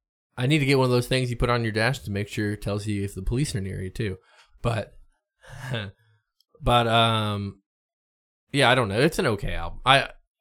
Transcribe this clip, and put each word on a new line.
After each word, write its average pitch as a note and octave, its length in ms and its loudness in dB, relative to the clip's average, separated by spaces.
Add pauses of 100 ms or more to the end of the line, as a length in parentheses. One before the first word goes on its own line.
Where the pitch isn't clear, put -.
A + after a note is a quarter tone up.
(360)
I B2+ 100 -2
need D#3 120 4
to C#3 80 2
get C3+ 120 4
one C3 80 4
of B2+ 40 2
those B2 160 2
things C3 240 0
you A#2 60 -4
put B2 120 0
on A#2+ 140 0
your A2 100 -2
dash A2+ 280 0
to A2+ 100 -10
make G2+ 180 -4
sure G#2 240 -4
it G#2 80 -8
tells G#2 260 -4
you G2+ 180 -2
if G2 100 -10
the F#2+ 80 -10
police B2+ 320 -2
are G#2 60 -4
near F#2+ 200 -8
you F#2+ 80 -8
too. F#2+ 300 -6 (440)
But, A2+ 300 -4 (800)
<laughs> - 0 - (880)
but, A#2+ 240 4
um, A2 760 0 (920)
yeah, C3+ 180 4
I B2+ 40 6
don't B2 140 2
know. G2+ 120 0
It's E3+ 180 2
an F#3+ 80 0
okay G#2 280 -2
album. E2+ 300 -8
I, C3 260 4 (300)